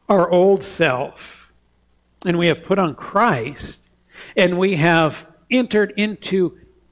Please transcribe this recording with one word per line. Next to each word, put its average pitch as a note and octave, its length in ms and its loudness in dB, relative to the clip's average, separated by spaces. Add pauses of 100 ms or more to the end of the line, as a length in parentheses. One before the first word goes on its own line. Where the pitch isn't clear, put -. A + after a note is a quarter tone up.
our F3 220 2
old F#3+ 320 2
self, - 880 -6 (720)
and F3 140 0
we E3+ 80 0
have - 180 0
put G3+ 140 0
on E3 160 -2
Christ, C#3+ 840 -4 (560)
and F3+ 220 2
we F#3+ 180 0
have E3 500 2 (240)
entered G#3+ 460 0
into F#3+ 640 -4 (340)